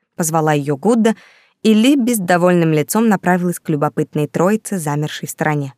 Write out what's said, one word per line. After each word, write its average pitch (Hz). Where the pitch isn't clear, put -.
позвала 156
её 143
Гудда, 214
и 220
Либби 240
с 226
довольным 175
лицом 214
направилась 180
к -
любопытной 151
троице, 196
замершей 151
в -
стороне. 147